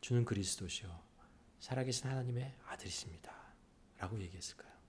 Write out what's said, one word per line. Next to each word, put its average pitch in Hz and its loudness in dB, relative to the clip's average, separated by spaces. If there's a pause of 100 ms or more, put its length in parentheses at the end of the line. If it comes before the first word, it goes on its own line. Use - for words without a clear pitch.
주는 120 6
그리스도시요 92 0 (580)
살아계신 131 2
하나님의 127 2 (120)
아들이십니다.라고 - -6
얘기했을까요? 90 -8 (160)